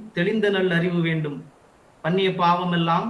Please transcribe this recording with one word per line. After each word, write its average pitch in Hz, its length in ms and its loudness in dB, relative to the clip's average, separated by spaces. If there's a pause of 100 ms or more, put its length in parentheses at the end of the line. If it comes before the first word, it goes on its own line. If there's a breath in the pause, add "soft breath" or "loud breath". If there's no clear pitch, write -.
(140)
தெளிந்த 202 360 0
நல் 185 220 0
அறிவு 170 300 0
வேண்டும், 156 360 -2 (680)
பண்ணிய 185 260 0
பாவமெல்லாம் 175 800 0